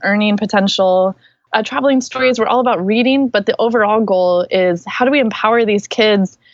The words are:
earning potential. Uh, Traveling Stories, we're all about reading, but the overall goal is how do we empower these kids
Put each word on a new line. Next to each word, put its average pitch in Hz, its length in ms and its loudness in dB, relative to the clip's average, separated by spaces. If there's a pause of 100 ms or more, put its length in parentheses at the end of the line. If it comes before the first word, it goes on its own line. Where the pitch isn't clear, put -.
earning 208 360 0
potential. 196 800 0 (380)
Uh, 220 80 -2
Traveling 262 400 0
Stories, 254 380 -2
we're 220 80 0
all 240 120 0
about 233 260 0
reading, 247 440 0
but 202 160 -2
the 226 140 0
overall 220 440 0
goal 180 460 0
is 180 380 0
how 247 180 -2
do 262 60 2
we 294 80 2
empower 233 440 0
these 208 240 -2
kids 208 500 0 (160)